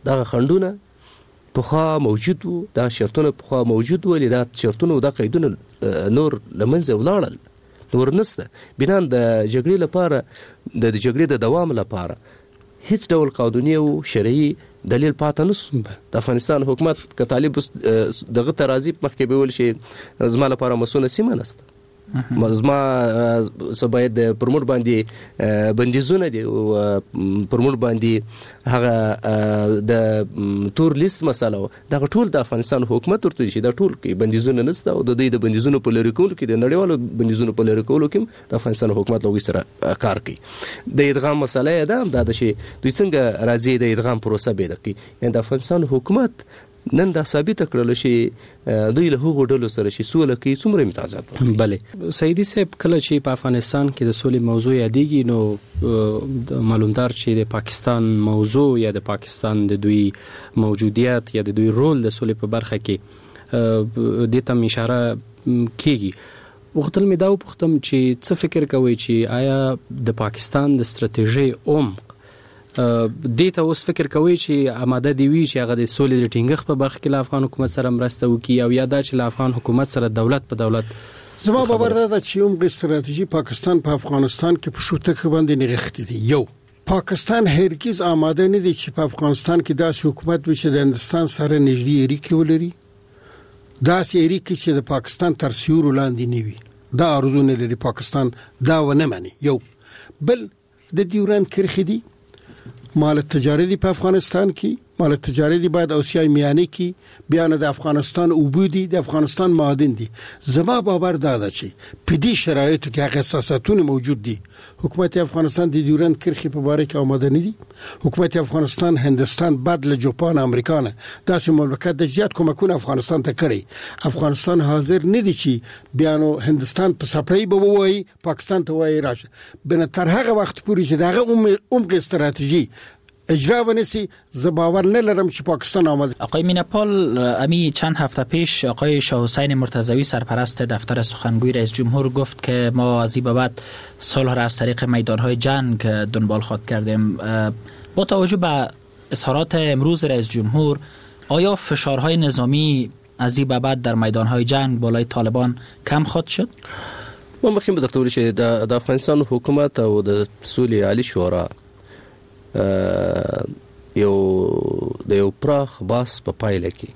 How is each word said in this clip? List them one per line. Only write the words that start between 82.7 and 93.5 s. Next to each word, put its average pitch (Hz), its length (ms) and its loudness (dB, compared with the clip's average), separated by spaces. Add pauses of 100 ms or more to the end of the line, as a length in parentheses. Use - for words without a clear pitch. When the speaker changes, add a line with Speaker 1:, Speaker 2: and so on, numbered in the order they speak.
Speaker 4:
پاکستان 165 540 0
په 151 120 -2
افغانستان 143 640 0
کې - 140 -8
په - 100 -12
شو - 180 -4
ټکي 170 320 -2
باندې 156 220 2 (100)
نغښتې 120 480 -2
دي. 120 80 -6 (140)
یو، 139 140 2 (400)
پاکستان 196 600 0
هرگز 175 540 0
آماده 160 460 2
نه 202 120 4
دی 180 140 2
چې - 220 -6
په 165 60 -2
افغانستان 151 580 0
کې 156 140 -2
داسې 160 320 0
حکومت 156 420 -2
وي 156 80 2
چې - 100 -6
د 143 120 2
هندوستان 143 480 0
سره 147 340 0
نږدې 135 360 2 (120)
اړیکې 143 260 -2
ولري، 160 380 2 (1120)